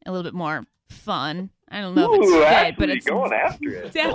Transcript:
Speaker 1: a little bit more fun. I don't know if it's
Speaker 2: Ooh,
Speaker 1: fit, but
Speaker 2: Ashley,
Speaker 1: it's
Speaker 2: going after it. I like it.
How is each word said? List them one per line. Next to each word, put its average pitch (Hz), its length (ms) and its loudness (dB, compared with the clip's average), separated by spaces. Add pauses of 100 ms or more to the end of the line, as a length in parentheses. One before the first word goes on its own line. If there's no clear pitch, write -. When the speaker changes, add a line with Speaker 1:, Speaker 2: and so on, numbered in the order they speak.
Speaker 1:
a 185 60 -8
little 185 100 -6
bit 170 120 -10
more 156 300 -6 (240)
fun. 175 640 -8 (180)
I 202 120 -12
don't 185 160 -8
know 415 180 4
if 403 60 6
it's 202 100 6
Speaker 2:
Ooh, 165 140 6
Speaker 1:
fit, - 340 4
but 175 120 0
Speaker 2:
Ashley, 139 80 -2
Speaker 1:
it's - 80 -10
Speaker 2:
going 233 260 -2
after 285 380 -2
it. - 60 -10
I - 40 -12
like - 60 -12
it. - 60 -14 (220)